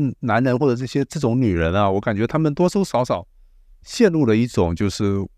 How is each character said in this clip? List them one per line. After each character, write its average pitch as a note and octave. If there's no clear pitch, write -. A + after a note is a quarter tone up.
男 A#2
人 B2
或 C#3+
者 A#2+
这 B2+
些， C#3
这 -
种 B2+
女 G#2+
人 E2
啊， G2+
我 F#2+
感 G#2+
觉 G#2+
他 D3+
们 D#3
多 F3
多 G3
少 B2
少 F#2+
陷 G#3
入 D#3
了 G#2+
一 A#2
种 E2+
就 G2+
是 G2